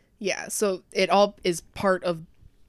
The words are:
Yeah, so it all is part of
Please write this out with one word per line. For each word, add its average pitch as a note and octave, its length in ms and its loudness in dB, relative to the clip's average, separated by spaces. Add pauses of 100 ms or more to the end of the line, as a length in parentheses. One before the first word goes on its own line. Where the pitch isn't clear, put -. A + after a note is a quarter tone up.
(180)
Yeah, - 300 -4
so G3 340 -2 (100)
it F#3 160 2
all G3+ 360 4
is F3 160 -2
part F#3 420 -2
of E3+ 200 -4 (460)